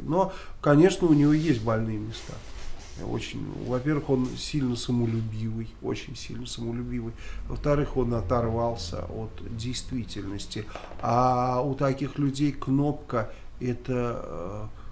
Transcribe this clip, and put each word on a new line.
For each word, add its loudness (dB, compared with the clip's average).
Но, 2
конечно, 8
у 10
него 8
есть 4
больные 0
места. -8
Очень, -6
во-первых, 0
он 2
сильно 0
самолюбивый, -2
очень -6
сильно -8
самолюбивый. -4
Во-вторых, 0
он 2
оторвался 0
от -8
действительности. -6
А 4
у 0
таких 0
людей 2
кнопка — 0
это, -2
э, -6